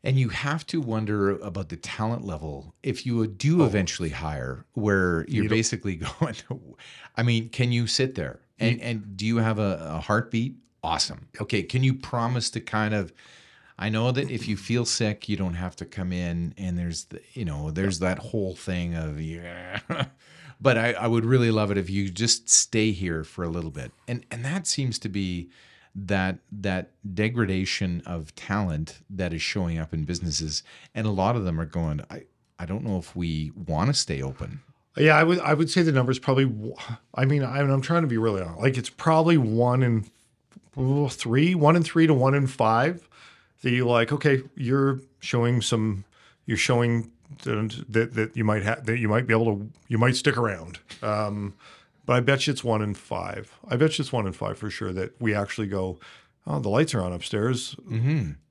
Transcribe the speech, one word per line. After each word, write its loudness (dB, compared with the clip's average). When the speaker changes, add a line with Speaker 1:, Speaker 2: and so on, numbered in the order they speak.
Speaker 1:
And 4
you 4
have -4
to -2
wonder 0
about -8
the -10
talent -6
level -8
if -4
you 0
do 2
Speaker 2:
Oh. 8
Speaker 1:
eventually 0
hire, -6
where 2
you're 2
Speaker 2:
You 0
don't -
Speaker 1:
basically -2
<laughs> -8
going, 0
I 0
mean, 2
can 0
you 2
sit 0
there? -6
And, 2
Speaker 2:
You -12
Speaker 1:
and -8
do -4
you 2
have 2
a, -2
a -4
heartbeat? 0
Awesome. -4
Okay, -2
can 0
you 4
promise -2
to -6
kind 0
of, -2
I -4
know 0
that -2
if -6
you 0
feel -2
sick, -2
you 0
don't -2
have -6
to -12
come -6
in, -4
and -4
there's -6
the, -16
you -8
know, -4
there's 0
that 0
whole -4
thing -4
of, -6
yeah. -10
<laughs> -2
But 4
I, 2
I -2
would 2
really 4
love 2
it 2
if -2
you 0
just 0
stay 4
here -4
for -8
a -2
little -6
bit. -12
And, -6
and -10
that -4
seems -2
to -6
be -4
that, 0
that -4
degradation 0
of -8
talent -4
that -4
is -4
showing -2
up -6
in -2
businesses. -4
And -2
a 0
lot 2
of -2
them -2
are -4
going, -2
"I, -14
I -8
don't -6
know -2
if -8
we -2
wanna 2
stay -2
open." -8
Speaker 2:
Yeah, 8
I 8
would, 4
I 2
would 2
say 4
the 4
number's 2
probably 4
w-, -4
I 2
mean, 2
I'm, 0
I'm 4
trying 2
to 0
be 0
really 2
honest. -8
Like, 2
it's -6
probably 4
one 4
in, 4
oh, 2
three, 2
one 8
in 4
three 4
to 6
one 4
in 4
five 2
that 0
you're 2
like, 4
"Okay, 4
you're 2
showing 2
some, 0
you're 0
showing 2
that, -4
that, 2
that -2
you 0
might 2
ha-, -2
that -2
you 0
might 2
be 0
able 2
to, -10
you -2
might 4
stick 0
around." -4
Um, -4
but 4
I 6
bet 2
you 0
it's -6
one 2
in -2
five. -10
I -2
bet 2
you -2
it's -6
one 0
in -4
five -6
for -6
sure -6
that -6
we 2
actually -2
go, -4
"Oh, -4
the -4
lights 2
are 0
on -2
upstairs." -2
Speaker 1:
Mm-hmm. 0